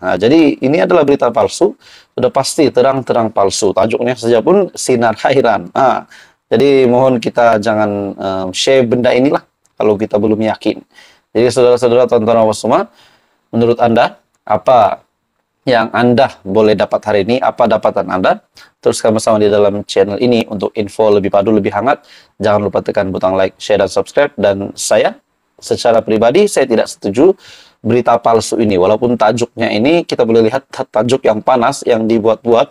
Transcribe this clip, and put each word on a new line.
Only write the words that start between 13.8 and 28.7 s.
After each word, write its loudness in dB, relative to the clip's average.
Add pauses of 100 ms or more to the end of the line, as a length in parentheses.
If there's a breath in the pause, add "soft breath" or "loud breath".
apa 2 (600)
yang 0
anda 0
boleh 2
dapat -2
hari 0
ini? -2
Apa 0
dapatan -2
anda? -2 (400 loud breath)
Teruskan 0
bersama 0
di 2
dalam 0
channel -2
ini 2
untuk -6
info -2
lebih 2
padu, 2
lebih 0
hangat. -2 (320 soft breath)
Jangan 0
lupa -2
tekan -2
butang -2
like, -2
share, -2
dan 0
subscribe. -2
Dan -2
saya, -2 (400)
secara -2
pribadi, 2
saya 0
tidak -2
setuju 0 (480 loud breath)
berita 0
palsu 0
ini. 0